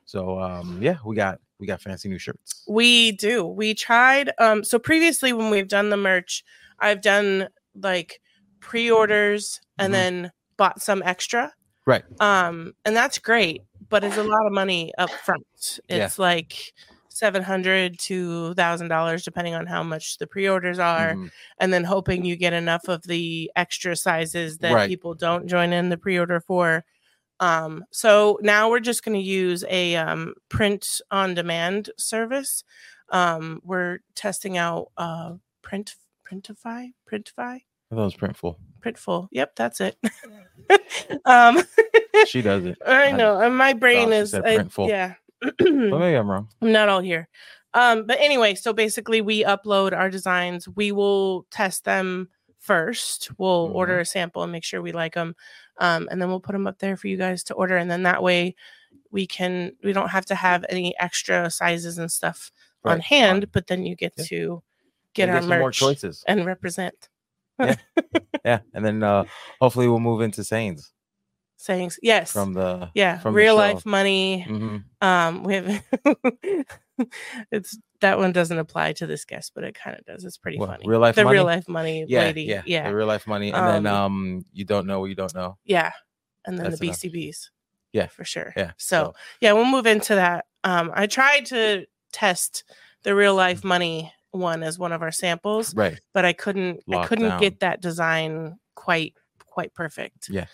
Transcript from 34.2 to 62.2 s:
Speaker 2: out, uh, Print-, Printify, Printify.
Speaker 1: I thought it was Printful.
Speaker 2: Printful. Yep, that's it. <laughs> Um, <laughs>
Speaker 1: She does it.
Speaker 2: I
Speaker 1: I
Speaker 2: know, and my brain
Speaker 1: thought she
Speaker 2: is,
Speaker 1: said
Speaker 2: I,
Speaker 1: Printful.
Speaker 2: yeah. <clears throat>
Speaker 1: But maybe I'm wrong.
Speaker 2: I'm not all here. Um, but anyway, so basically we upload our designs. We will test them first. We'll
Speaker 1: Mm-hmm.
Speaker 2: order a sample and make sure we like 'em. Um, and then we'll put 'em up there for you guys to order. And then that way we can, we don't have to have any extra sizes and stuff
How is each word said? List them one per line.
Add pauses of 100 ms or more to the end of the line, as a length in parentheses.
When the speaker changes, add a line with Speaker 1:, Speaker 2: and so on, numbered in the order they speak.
Speaker 2:
out,
uh, (280)
Print-, (340)
Printify, (140)
Printify. (320)
Speaker 1:
I
thought
it
was
Printful. (240)
Speaker 2:
Printful.
Yep,
that's
it.
<laughs> (1200)
Um, (320)
<laughs>
Speaker 1:
She
does
it.
Speaker 2:
I
Speaker 1:
I
Speaker 2:
know,
and
my
brain
Speaker 1:
thought
she
Speaker 2:
is,
Speaker 1:
said
Speaker 2:
I,
Speaker 1:
Printful.
Speaker 2:
yeah. (140)
<clears throat>
Speaker 1:
But (400)
maybe
I'm
wrong. (140)
Speaker 2:
I'm
not
all
here. (460)
Um,
but
anyway,
so
basically
we
upload
our
designs.
We
will
test
them (300)
first.
We'll
Speaker 1:
Mm-hmm.
Speaker 2:
order
a
sample
and
make
sure
we
like
'em. (440)
Um,
and
then
we'll
put
'em
up
there
for
you
guys
to
order.
And
then
that
way (560)
we
can, (100)
we
don't
have
to
have
any
extra
sizes
and
stuff (340)